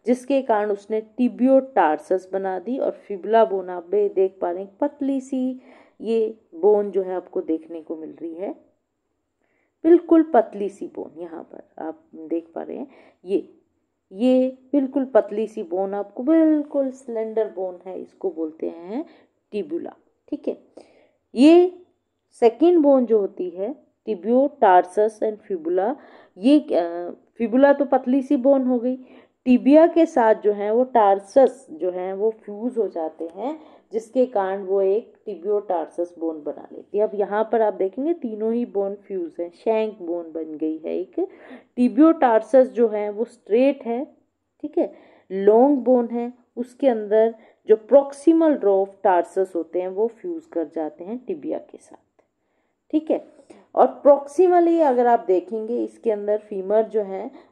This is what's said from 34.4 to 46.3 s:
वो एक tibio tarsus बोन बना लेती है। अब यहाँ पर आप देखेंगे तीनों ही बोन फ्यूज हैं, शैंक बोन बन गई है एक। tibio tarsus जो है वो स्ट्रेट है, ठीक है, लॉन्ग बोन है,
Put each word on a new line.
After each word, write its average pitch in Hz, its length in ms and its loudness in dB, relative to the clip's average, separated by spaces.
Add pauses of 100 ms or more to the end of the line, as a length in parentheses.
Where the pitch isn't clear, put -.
वो 196 180 0
एक 196 320 -2 (160)
tibio 202 320 -4 (100)
tarsus 170 480 -6
बोन 160 240 -8
बना 143 280 -12
लेती - 260 -10
है। 208 60 0
अब 214 120 -2
यहाँ 202 360 -2
पर 226 100 0
आप 214 120 0
देखेंगे 262 400 -4
तीनों 220 400 -6
ही 240 120 -2
बोन 196 300 -6
फ्यूज 185 440 -10
हैं, 170 120 -8
शैंक 220 500 -4
बोन 170 300 -8
बन 156 260 -10
गई 156 200 -4
है 165 200 -8
एक। 185 180 -10 (640)
tibio 247 340 4
tarsus 254 500 4
जो 240 240 0
है 208 220 -4
वो 208 160 -6
स्ट्रेट 262 580 0
है, 233 220 -6 (560)
ठीक 294 160 -10
है, 247 160 -2 (380)
लॉन्ग 226 480 4
बोन 240 280 2
है, 240 260 -8 (240)